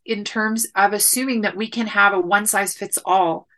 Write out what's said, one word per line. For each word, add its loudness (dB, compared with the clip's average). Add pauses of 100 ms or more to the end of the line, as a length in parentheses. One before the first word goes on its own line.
in -4
terms -2
of 4
assuming 0
that -4
we -4
can -4
have 2
a 2
one-size-fits-all 0 (120)